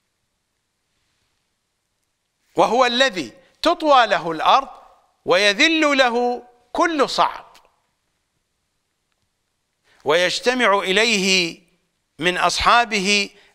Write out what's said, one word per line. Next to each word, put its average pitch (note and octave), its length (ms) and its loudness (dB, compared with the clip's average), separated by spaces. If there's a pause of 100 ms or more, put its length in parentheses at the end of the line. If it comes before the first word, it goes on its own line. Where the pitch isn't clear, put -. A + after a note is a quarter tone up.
(2500)
"وهو G3+ 300 2
الذي A#3 480 -2 (280)
تطوى D4 460 2
له E3+ 240 -2
الأرض F#3 380 0 (560)
ويذل C4+ 720 2
له A#3+ 500 0 (240)
كل D#4 380 -2
صعب، - 480 -4 (2500)
ويجتمع G3 760 0
إليه F#3+ 880 -2 (520)
من F3+ 180 -2
أصحابه G3+ 920 0 (260)